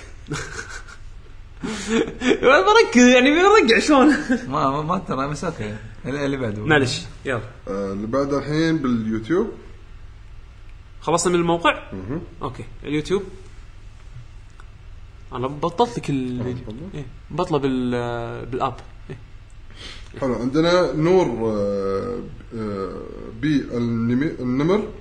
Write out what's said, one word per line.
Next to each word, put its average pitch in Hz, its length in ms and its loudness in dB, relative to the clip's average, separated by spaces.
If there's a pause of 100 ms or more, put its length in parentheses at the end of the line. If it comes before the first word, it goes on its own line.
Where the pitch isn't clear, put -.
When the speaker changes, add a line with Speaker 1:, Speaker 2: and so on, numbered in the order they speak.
(320)
Speaker 1:
<laughs> 147 100 -6 (2000)
بركز، 381 680 8
يعني، 254 240 8
برجع 349 480 6
شلون؟ 277 280 6
<laughs> 285 80 6 (340)
Speaker 2:
ما، 143 200 0
ما، 143 120 -2
ما 165 160 -2
ترى، 139 300 -4
بس 147 160 -8
أوكي. 110 320 -6 (300)
اللي، 143 200 -4
اللي 139 120 -2
بعده. 107 280 -4
Speaker 1:
معلش، 143 360 4 (240)
يلا. 123 160 -2 (260)
Speaker 3:
آه، 98 260 -4
اللي 101 140 -6
بعده 139 300 0
الحين 156 400 2
باليوتيوب. 123 760 0 (1500)
Speaker 1:
خلصنا 170 320 0
من 175 60 4
الموقع؟ 170 440 2 (100)
Speaker 3:
مهم. 101 280 -8 (200)
Speaker 1:
أوكي، - 220 -8 (200)
اليوتيوب. 151 400 -2 (2000)
أنا 127 140 -4
بطلت 170 500 0
لك - 120 -6
ال-، 127 340 -2
Speaker 3:
خلاص، 123 120 -4
بطلت؟ 123 400 -12
Speaker 1:
إيه، 147 100 -10 (260)
بطلة 160 260 0
بال-، 120 960 -2
بالآب. 127 220 -2 (360)
إيه. - 80 -12 (1040)
Speaker 3:
حلو، 127 140 0
عندنا 151 580 2
نور، 165 320 6
آه، 101 920 -2 (380)
آه، 95 440 -6 (400)
بي 143 300 2
النمي-، 120 680 0
النمر. 147 440 2 (180)